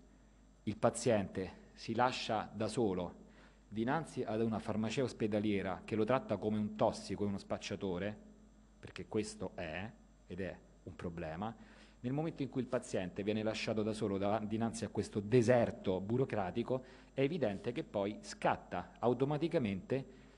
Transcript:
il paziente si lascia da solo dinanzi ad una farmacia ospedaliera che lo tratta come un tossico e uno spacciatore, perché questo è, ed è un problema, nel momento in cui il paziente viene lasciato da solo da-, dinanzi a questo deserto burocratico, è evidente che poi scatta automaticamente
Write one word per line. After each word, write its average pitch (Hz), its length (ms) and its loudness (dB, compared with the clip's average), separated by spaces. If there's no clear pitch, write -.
il 104 140 -4
paziente 101 960 0
si - 220 -6
lascia 117 580 2
da 107 140 -2
solo 95 560 -2
dinanzi 127 540 -2
ad 110 200 0
una 110 180 2
farmacia 110 440 0
ospedaliera 104 800 0
che - 120 -4
lo 107 80 4
tratta 110 340 2
come 107 200 0
un 107 180 -2
tossico 104 480 0
e 101 40 0
uno 101 100 -2
spacciatore, 98 760 -4
perché - 280 -12
questo 104 480 -2
è, 90 340 -4
ed 92 120 -8
è 90 160 -4
un 90 120 -12
problema, 85 600 -6
nel 127 80 0
momento 151 300 -2
in 131 60 -4
cui 131 120 -2
il 113 60 0
paziente 101 560 -2
viene 107 180 2
lasciato 110 400 0
da 107 100 2
solo 104 280 0
da-, 101 260 4
dinanzi 110 400 -2
a - 40 -4
questo - 300 -2
deserto 107 800 6
burocratico, 117 840 0
è 135 60 2
evidente 123 500 0
che 120 120 -4
poi 107 380 0
scatta - 800 -2
automaticamente 135 1040 2